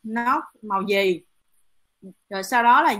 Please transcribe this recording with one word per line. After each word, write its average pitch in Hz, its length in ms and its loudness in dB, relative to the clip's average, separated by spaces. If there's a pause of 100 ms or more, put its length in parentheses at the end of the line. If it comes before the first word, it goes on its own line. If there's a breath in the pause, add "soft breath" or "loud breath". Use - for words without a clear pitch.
nó 240 380 -2 (200)
màu 196 200 -4
gì, 190 400 0 (1080)
rồi 190 140 -8
sau 233 200 0
đó 247 180 6
là 294 180 0